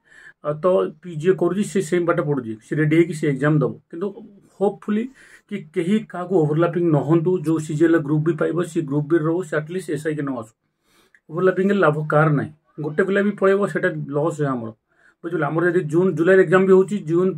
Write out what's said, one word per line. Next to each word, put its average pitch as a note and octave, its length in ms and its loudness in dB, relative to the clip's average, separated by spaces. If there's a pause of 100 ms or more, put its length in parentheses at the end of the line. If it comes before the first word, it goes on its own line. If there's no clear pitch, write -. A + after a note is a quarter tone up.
(440)
ଅ, D3 80 -4
ତ D#3 140 -4 (340)
ପି-, F3 160 -14
ଯିଏ F3+ 180 2
କରୁଛି F3+ 300 0
ସେ G3 160 -2
ସେମ୍ F3 260 -2
ପାଠ D#3+ 140 0
ପଢ଼ୁଛି, C3+ 320 -4 (100)
ସେ - 140 -8
ରେଡ଼ି D#3 200 0
ହେଇକି E3+ 180 2
ସେ - 140 -4
ଏକ୍ଜାମ D3 300 2
ଦେବ। A#2 140 0 (180)
କିନ୍ତୁ F3 160 -8 (540)
ହୋପଫୁଲି G#3 440 -2 (440)
କି G#3 80 -8 (180)
କେହି F#3 300 0
କାହାକୁ F3+ 320 -6
ଓଭରଲାପିଂ E3 480 2
ନ D#3 120 4
ହୁଅନ୍ତୁ। D#3+ 340 2 (120)
ଯେଉଁ D#3+ 160 0
ସିଜିଏଲ୍ D#3+ 380 2
ଗ୍ରୁପ୍ D3+ 280 0
ବି E3+ 80 2
ପାଇବ, D#3+ 300 -2
ସେ F3 180 -4
ଗ୍ରୁପ୍ C#3+ 280 -4
ବି E3+ 100 2
ରହୁ, E3 240 0
ସେ E3+ 140 -6
ଆଟଲିଷ୍ଟ E3+ 340 -6
ଏସ୍ଆଇ D3+ 240 -4
କେ D3+ 80 -6
ନ C#3 80 -4
ଆସୁ। A#2 220 -10 (800)
ଓଭରଲାପିଂ F#3 380 0
ହେଲେ G3+ 120 2
ଲାଭ D3+ 260 2
କାହାର D#3 240 2
ନାହିଁ, A#2+ 200 0 (300)
ଗୋଟେ D3+ 240 -2
ପିଲା G3 180 0
ବି G#3 80 0
ପଳେଇବ, G3 360 2
ସେଇଟା F#3 220 -2 (200)
ଲସ୍ D3 300 -2
ହୁଏ D3 100 0
ଆମର। A#2 220 -6 (540)
ବୁଝିଲେ? E3 200 -4
ଆମର D#3 260 -2
ଯଦି F3+ 100 0
ଜୁନ୍, E3+ 320 0
ଜୁଲାଇରେ F3+ 300 6
ଏକ୍ଜାମ F#3 240 4
ବି F#3+ 60 6
ହେଉଛି, F#3+ 260 4
ଜୁନ୍ F3 400 0